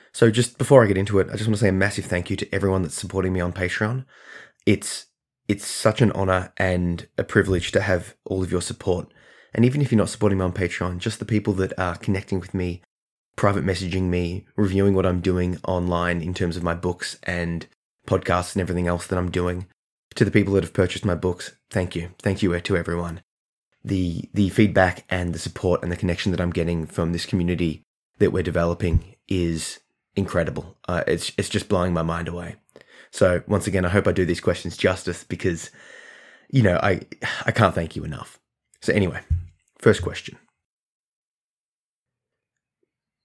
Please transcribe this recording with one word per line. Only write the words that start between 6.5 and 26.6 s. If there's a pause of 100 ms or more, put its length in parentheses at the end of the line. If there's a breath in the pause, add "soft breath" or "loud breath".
and
a
privilege
to
have
all
of
your
support. (400 soft breath)
And
even
if
you're
not
supporting
me
on
Patreon,
just
the
people
that
are
connecting
with
me, (540)
private
messaging
me, (100)
reviewing
what
I'm
doing
online
in
terms
of
my
books
and (400)
podcasts
and
everything
else
that
I'm
doing, (480)
to
the
people
that
have
purchased
my
books, (180)
thank
you.
Thank
you
to
everyone. (600)
The,
the
feedback
and
the
support
and
the
connection
that
I'm
getting